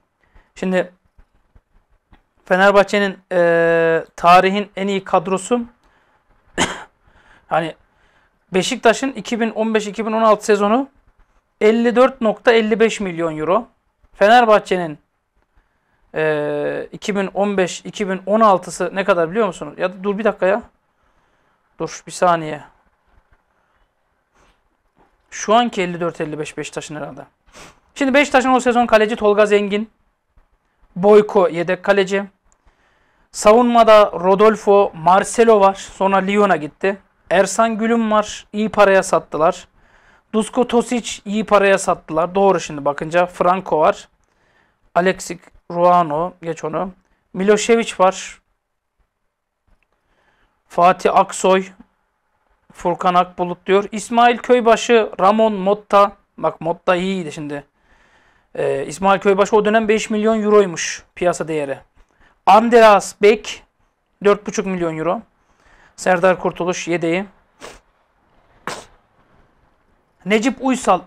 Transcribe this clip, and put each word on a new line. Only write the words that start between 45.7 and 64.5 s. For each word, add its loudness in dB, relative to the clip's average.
Ruano, 0
geç -10
onu. -8
Milošević 0
var. -2
Fatih 0
Aksoy. 0
Furkan -4
Akbulut -2
diyor. 0
İsmail 0
Köybaşı, 2
Ramon 2
Motta. 0
Bak -6
Motta -2
iyiydi -6
şimdi. -12
Ee, -4
İsmail 0
Köybaşı 0
o 2
dönem 0
beş -2
milyon -2
euroymuş 0
piyasa -4
değeri. -6
Andreas 4
Beck, 0
dört 0
buçuk -6